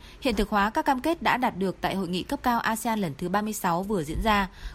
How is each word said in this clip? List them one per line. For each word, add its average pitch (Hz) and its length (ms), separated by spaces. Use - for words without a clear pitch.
hiện 247 140
thực 202 160
hóa 208 200
các 311 140
cam 262 160
kết 330 220
đã 180 140
đạt 247 220
được 185 220
tại 165 140
Hội 185 140
nghị 180 140
cấp - 200
cao 240 180
asean 220 380
lần 170 200
thứ 180 100
ba 202 140
mươi 214 100
sáu 175 300
vừa 196 200
diễn 156 200
ra, 202 280